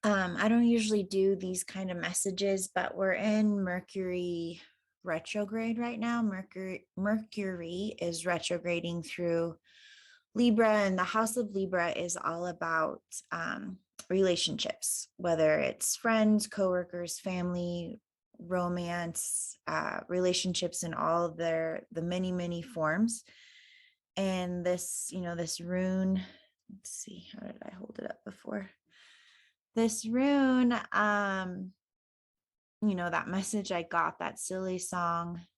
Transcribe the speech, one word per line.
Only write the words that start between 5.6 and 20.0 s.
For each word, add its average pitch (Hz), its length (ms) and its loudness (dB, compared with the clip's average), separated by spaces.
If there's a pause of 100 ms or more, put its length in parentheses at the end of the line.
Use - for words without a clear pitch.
right 240 200 -4
now. 233 240 0
Mercury, 190 640 -4 (100)
Mercury 196 1040 -2
is 170 260 -2
retrograding 170 760 -2
through 170 520 0 (760)
Libra, 226 440 6
and 196 200 2
the 180 60 2
house 220 320 0
of 214 180 -2
Libra 185 360 0
is 175 260 -4
all 170 300 -4
about, 165 560 0 (280)
um, 175 480 -6 (320)
relationships, 175 1040 0
whether 160 440 4
it's - 360 0
friends, 214 500 4
coworkers, 180 720 -2
family, 175 840 -4 (380)
romance, 175 1160 -4 (100)
uh, 160 420 -2